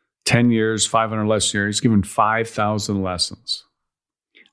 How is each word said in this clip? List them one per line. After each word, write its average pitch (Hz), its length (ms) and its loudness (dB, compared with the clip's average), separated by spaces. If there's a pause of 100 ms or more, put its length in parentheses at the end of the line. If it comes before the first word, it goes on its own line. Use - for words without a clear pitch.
(240)
Ten 120 260 4
years, 110 360 0
five 113 240 0
hundred 107 160 -2
lessons 107 280 0
a - 40 0
year. 101 80 0
He's 104 140 -4
given 110 220 4
five 113 460 0
thousand 104 540 -2
lessons. - 600 -6 (880)